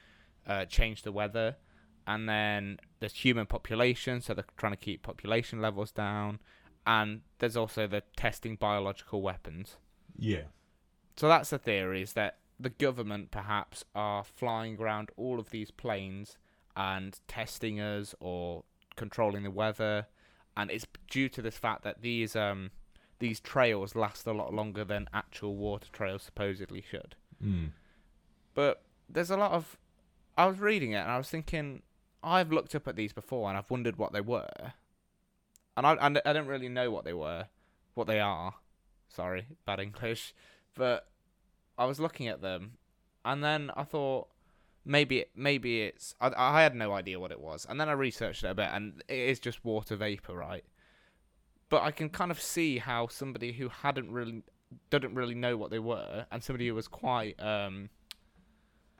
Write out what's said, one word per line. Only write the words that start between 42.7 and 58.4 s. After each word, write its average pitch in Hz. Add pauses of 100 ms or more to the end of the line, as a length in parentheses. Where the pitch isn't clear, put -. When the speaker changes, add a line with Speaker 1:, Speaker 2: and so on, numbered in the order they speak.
Speaker 1:
and 139
then 151
I -
thought, 139 (560)
maybe, 139 (100)
maybe 120
it's, -
I, 131
I 143
had 143
no 110
idea 92
what 90
it 57
was. 78
And 131
then 156
I 151
researched 123
it 92
a 95
bit 98
and 101
it 127
is 127
just -
water 110
vapor, 101
right? 87 (1040)
But -
I 156
can 151
kind 175
of 160
see 156
how 120
somebody 123
who 123
hadn't 135
really, 117 (460)
didn't 131
really 120
know 123
what 104
they 113
were, 110
and 120
somebody 123
who 117
was 110
quite, 117
um, 101 (1120)